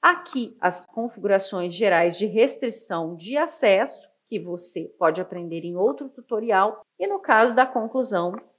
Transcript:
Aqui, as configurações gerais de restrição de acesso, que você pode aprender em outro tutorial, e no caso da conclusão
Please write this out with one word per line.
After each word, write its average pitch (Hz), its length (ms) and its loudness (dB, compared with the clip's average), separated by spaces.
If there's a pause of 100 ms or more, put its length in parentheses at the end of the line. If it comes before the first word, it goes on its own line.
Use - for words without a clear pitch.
Aqui, 311 580 0
as 180 260 0
configurações 196 880 -2
gerais 175 440 2
de 202 80 -2
restrição 214 880 -2
de 190 220 -6
acesso, 247 720 0 (160)
que 214 120 -6
você 175 460 -6 (120)
pode 165 220 2
aprender 175 460 -8
em 175 100 -8
outro 262 320 0
tutorial, 220 800 -2 (120)
e 370 80 -4
no 392 140 -2
caso 233 340 4
da 247 120 6
conclusão 220 680 -2 (260)